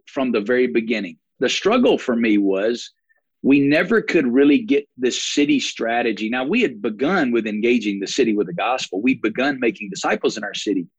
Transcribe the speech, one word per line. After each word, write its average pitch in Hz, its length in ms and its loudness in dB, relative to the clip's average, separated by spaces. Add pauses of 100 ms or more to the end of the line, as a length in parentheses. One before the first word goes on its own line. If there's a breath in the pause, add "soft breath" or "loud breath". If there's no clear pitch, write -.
from 131 260 -4
the 110 80 0
very 123 260 2
beginning. 113 500 -2 (220)
The 127 80 0
struggle 226 500 2
for 120 200 -2
me 113 200 2
was 101 540 0 (500)
we 139 200 4
never 175 400 2
could 156 260 0
really 139 320 4
get 135 260 0 (120)
the 123 140 0
city 143 500 0
strategy. 113 640 -2
Now, 127 160 -4
we 190 180 0
had 127 200 -4
begun 135 500 0
with 113 160 0
engaging 107 540 0
the 95 60 -6
city 113 280 0
with 101 120 0
the 90 60 -10
gospel. 98 480 -4
We'd 123 200 0
begun 123 400 -2
making 107 300 -4
disciples 151 440 -4
in 107 80 -10
our 98 120 -10
city. 92 320 -4 (120)